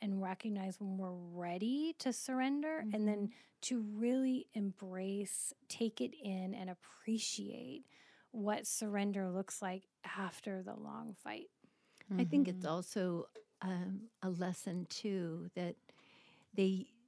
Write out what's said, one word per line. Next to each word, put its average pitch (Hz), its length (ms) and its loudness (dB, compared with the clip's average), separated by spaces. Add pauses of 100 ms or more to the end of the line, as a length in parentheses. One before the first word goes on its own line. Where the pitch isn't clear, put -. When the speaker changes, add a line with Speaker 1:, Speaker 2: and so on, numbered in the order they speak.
Speaker 1:
and 196 200 0
recognize 190 580 -2
when 190 180 -2
we're 190 120 -2 (240)
ready 214 680 0
to 254 140 2
surrender 285 680 2 (140)
and 214 140 4
then 208 100 4
Speaker 2:
Mm-hmm. 202 140 0 (300)
Speaker 1:
to 247 180 0 (160)
really 254 580 4
embrace, 196 960 -2 (160)
take 226 320 0
it 254 140 2 (100)
in, 190 300 0
and 185 160 -6
appreciate 220 1160 -4 (460)
what 214 360 0
surrender 202 640 2
looks 190 320 -2
like 190 240 -4 (280)
after 190 460 -4
the 196 140 -8
long 214 480 -8
fight. - 260 -8 (680)
Speaker 2:
I - 40 8
think 262 240 6
it's 185 120 0
Speaker 3:
Mm-hmm. 180 80 -2
Speaker 2:
also, 180 580 0 (380)
um, 190 380 -2 (200)
a 190 80 0
lesson, 180 600 -2
too, 175 680 -2
that 180 200 -2 (760)
they, 190 340 4 (200)